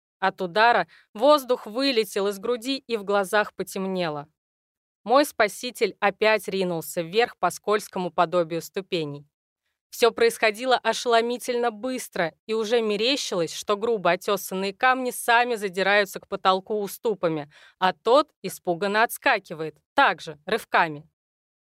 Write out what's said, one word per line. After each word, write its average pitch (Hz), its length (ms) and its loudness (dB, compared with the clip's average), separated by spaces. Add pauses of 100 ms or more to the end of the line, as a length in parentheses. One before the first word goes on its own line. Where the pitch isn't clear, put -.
(200)
От 190 220 -2
удара 202 460 4 (260)
воздух 254 540 2
вылетел 220 600 0
из 196 120 -4
груди, 247 380 -4
и 233 200 -6
в 202 60 -8
глазах 202 500 0
потемнело. 180 760 -6 (760)
Мой 269 220 4
спаситель 220 760 -2
опять 214 480 2
ринулся 180 540 -4
вверх 208 360 -2
по 190 140 0
скользкому 196 600 -4
подобию 165 500 0
ступеней. 151 680 -8 (640)
Всё 233 220 4
происходило 233 680 2
ошеломительно 240 920 0
быстро, 214 640 -6 (120)
и 220 80 -4
уже 220 280 0
мерещилось, 214 720 -2
что - 240 -4
грубо 202 340 0
отёсанные 190 600 -2
камни 254 380 0
сами 240 440 2
задираются 196 640 0
к - 80 -20
потолку 196 540 0
уступами, 175 680 -4 (300)
а 185 140 2
тот 285 380 2 (100)
испуганно 196 640 -2
отскакивает, 180 760 -4 (160)
также 180 520 0
рывками. 175 600 0 (640)